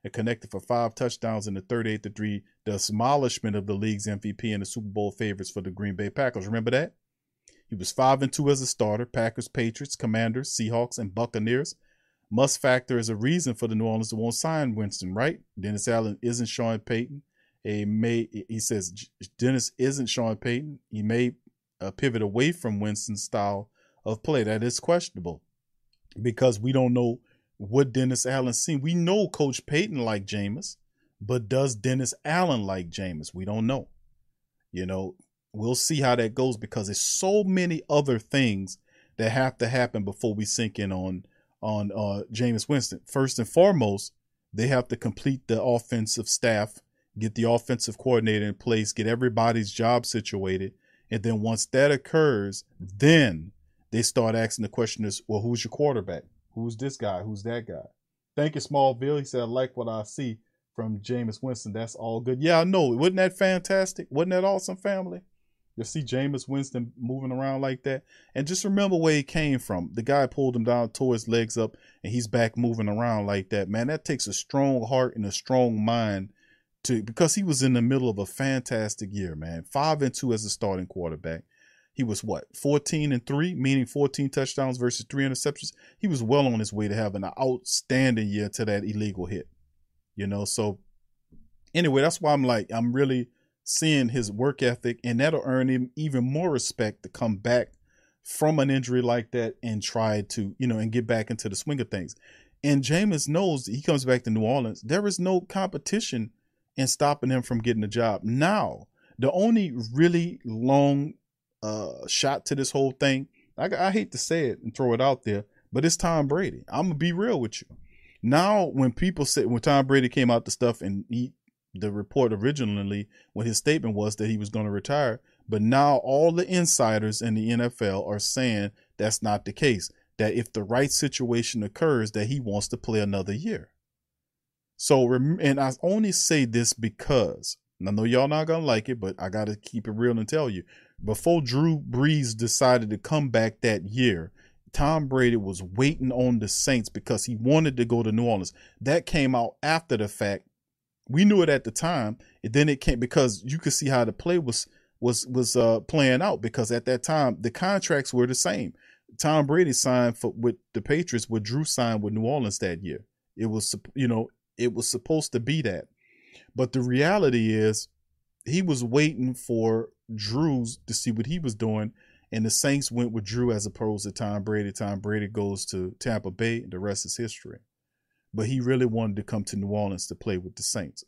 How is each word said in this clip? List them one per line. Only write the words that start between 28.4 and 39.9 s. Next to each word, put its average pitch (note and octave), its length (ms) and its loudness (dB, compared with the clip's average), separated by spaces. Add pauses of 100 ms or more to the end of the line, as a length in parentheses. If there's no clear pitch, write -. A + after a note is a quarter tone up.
seen. C#3+ 280 -2
We D#3+ 140 -2
know F3 340 2
Coach - 380 -2
Payton E3 380 -2
liked G#2 240 -2
Jameis, G#2 480 -4 (440)
but A2 280 -2
does C3 260 2
Dennis B2+ 400 -2 (100)
Allen D#3 380 0
like F#2+ 280 -6
Jameis? E2+ 440 -8
We F#2 100 -8
don't A2 220 -2
know. C3 220 -4 (800)
You F2+ 160 -6
know, F#2+ 300 -6 (360)
we'll A2+ 220 -2
see C#3+ 280 0
how B2+ 120 4
that A#2 200 0
goes C3 240 0
because G#2 280 -8
there's F#3+ 140 -4
so G3+ 420 0
many F3+ 460 0
other C#3+ 300 2
things G#2+ 580 0 (400)
that A2 140 0
have C3 260 0
to A#2 120 0
happen A#2+ 360 0